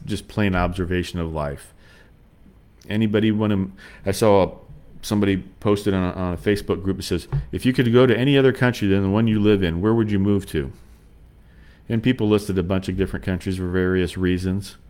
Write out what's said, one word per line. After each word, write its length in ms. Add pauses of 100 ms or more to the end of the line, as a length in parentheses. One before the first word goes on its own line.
just 240
plain 260
observation 640
of 140
life. 400 (1120)
Anybody 440
want 200
to, 200 (340)
I 60
saw 480 (420)
somebody 340 (240)
posted 340
on 100
a, 120
on 180
a 40
Facebook 440
group 140
that 80
says, 240 (240)
"If 140
you 80
could 180
go 140
to 120
any 200
other 160
country 340
than 160
the 60
one 180
you 140
live 220
in, 180
where 120
would 180
you 80
move 320
to?" 200 (1160)
And 120
people 280
listed 280
a 60
bunch 240
of 80
different 300
countries 320
for 100
various 480
reasons. 640 (120)